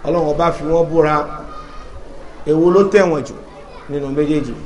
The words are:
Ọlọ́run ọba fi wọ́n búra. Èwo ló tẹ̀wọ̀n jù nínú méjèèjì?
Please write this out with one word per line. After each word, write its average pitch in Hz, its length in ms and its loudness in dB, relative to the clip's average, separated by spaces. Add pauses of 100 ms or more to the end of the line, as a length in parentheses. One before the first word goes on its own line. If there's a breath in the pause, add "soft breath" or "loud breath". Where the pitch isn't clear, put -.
Ọlọ́run 160 260 0
ọba 151 220 0
fi 151 120 -6
wọ́n 165 240 4
búra. 151 280 4 (1300)
Èwo 156 280 4
ló 196 120 6
tẹ̀wọ̀n 190 400 4
jù - 120 -12 (520)
nínú 139 200 -6
méjèèjì? 143 460 -2 (120)